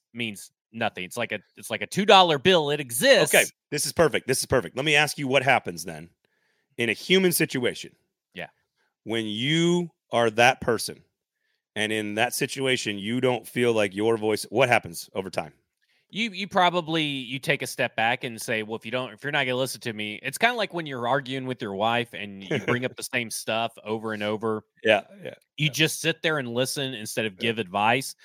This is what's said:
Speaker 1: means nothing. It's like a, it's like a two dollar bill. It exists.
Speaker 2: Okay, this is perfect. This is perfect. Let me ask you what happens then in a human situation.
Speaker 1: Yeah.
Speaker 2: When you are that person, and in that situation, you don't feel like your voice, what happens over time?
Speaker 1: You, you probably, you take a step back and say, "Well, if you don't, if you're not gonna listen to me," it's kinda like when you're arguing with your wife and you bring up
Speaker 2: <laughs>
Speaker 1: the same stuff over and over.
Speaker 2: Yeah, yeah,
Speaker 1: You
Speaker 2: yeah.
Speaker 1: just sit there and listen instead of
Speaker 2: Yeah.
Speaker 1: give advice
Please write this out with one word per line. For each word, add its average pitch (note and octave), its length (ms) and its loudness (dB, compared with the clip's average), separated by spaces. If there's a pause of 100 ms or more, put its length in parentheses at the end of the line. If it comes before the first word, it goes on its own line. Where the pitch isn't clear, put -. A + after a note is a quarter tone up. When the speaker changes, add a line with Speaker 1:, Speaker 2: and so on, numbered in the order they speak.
(120)
Speaker 1:
means A2+ 380 -8 (240)
nothing. A2 300 -4
It's F2+ 140 -10
like A2+ 140 -4
a, G#2 80 -4 (160)
it's - 140 -18
like G#2+ 120 -4
a G#2 60 -6
two G3 180 -2
dollar F#3 320 8
bill. D#3 340 4
It D3 80 0
exists. D3+ 540 4
Speaker 2:
Okay, C#3+ 120 6 (260)
this C#3+ 140 -2
is C#3 80 -6
perfect. C#3+ 340 2
This B2+ 120 2
is - 60 -4
perfect. A2 300 0
Let C3 100 -4
me D#3 100 4
ask D3 220 4
you C#3+ 100 -4
what C3 160 2
happens G2+ 420 2
then E2 240 -12 (680)
in A#2 120 0
a G#2 40 0
human F#3 380 2
situation. A#2+ 640 -2 (380)
Speaker 1:
Yeah. E2+ 140 -12 (560)
Speaker 2:
When A2+ 220 -4
you E3 680 0 (200)
are A#2 200 4
that A#2+ 300 6
person, - 420 -2 (720)
and G#2+ 160 -2
in G#2+ 240 -2
that A#2 180 0
situation, C3 640 -2
you A2 240 -4
don't B2+ 260 0
feel A#2+ 240 2
like G#2 240 0
your A2 220 2
voice, G#2+ 320 -2
what B2 180 4
happens G#2 460 0
over F#2+ 160 -6
time? D#2+ 240 -8 (560)
Speaker 1:
You, A3 220 -4
you F#3 160 -8
probably, E3+ 560 0
you C3+ 340 -6
take C#3+ 240 -2
a B2+ 60 -6
step - 300 -4
back A#2 260 0
and A2+ 180 -10
say, A2 220 -2
"Well, G#2+ 140 -8
if - 80 -14
you A2 60 -10
don't, B2+ 200 -6
if G#2 120 -18
you're C#3+ 100 -6
not D3 100 0
gonna B2+ 140 0
listen B2+ 240 -4
to A#2+ 100 -6
me," G#2+ 320 -8
it's C3+ 140 -8
kinda A#3+ 180 2
like G#3 180 -4
when E3+ 120 -6
you're B2+ 200 -6
arguing C3 400 -2
with B2+ 160 -6
your G2 140 -6
wife A2+ 380 0
and G2 280 -12
you A2+ 180 -4
bring B2 260 -2
up A#2+ 100 -8
Speaker 2:
<laughs> - 0 -
Speaker 1:
the A2 80 -12
same A#2+ 260 -4
stuff A2+ 440 -4 (100)
over A2 300 -6
and G#2 100 -6
over. G#2+ 400 -4 (220)
Speaker 2:
Yeah, G#2 160 6 (200)
yeah, - 120 -12 (240)
Speaker 1:
You D3 80 0
Speaker 2:
yeah. D#3 80 0
Speaker 1:
just D#3 260 0
sit D#3+ 220 -4
there D#3 180 0
and B2 140 -6
listen C3 400 -2
instead A2 320 -4
of G2+ 80 -4
Speaker 2:
Yeah. F#2 80 -14
Speaker 1:
give A2+ 180 0
advice G#2+ 640 0